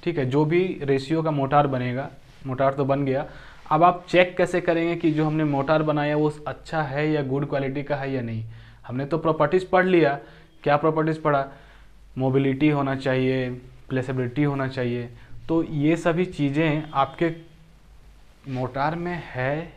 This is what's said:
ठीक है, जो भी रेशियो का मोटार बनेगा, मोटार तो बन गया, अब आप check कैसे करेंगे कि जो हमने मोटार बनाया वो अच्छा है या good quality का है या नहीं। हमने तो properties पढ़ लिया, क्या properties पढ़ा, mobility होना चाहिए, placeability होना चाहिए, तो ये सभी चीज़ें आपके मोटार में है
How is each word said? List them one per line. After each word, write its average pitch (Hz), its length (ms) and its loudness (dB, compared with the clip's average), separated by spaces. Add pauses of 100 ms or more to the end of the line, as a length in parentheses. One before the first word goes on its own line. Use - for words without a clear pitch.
ठीक 165 140 -2
है, 127 120 0
जो 143 140 4
भी 175 380 0
रेशियो 139 400 0
का 156 80 0
मोटार 143 360 2
बनेगा, 127 440 -4 (360)
मोटार 135 280 2
तो 139 100 0
बन 139 200 2
गया, 135 220 -2 (440)
अब 156 120 4
आप 180 260 4
check 180 280 4
कैसे 180 240 0
करेंगे 170 360 0
कि 170 140 2
जो 151 160 0
हमने 156 180 0
मोटार 147 380 2
बनाया 151 340 0
वो 151 120 2 (180)
अच्छा 156 360 -6
है 147 280 -2
या 151 120 0
good 139 260 -2
quality 139 340 -2
का 139 140 -2
है 135 160 -6
या 131 100 -4
नहीं। 113 220 -6 (420)
हमने 131 200 -6
तो 160 120 -2
properties 160 500 2
पढ़ 185 180 4
लिया, 151 320 4 (440)
क्या 147 140 4
properties 156 460 0
पढ़ा, 143 240 2 (720)
mobility 135 500 2
होना 139 280 0
चाहिए, 131 540 0 (380)
placeability 127 540 -2
होना 139 260 0
चाहिए, 120 400 -4 (400)
तो 165 140 2
ये 156 340 0
सभी 170 280 0
चीज़ें 151 680 0
आपके 139 360 0 (1160)
मोटार 131 460 -4
में 170 320 -6
है 143 500 -6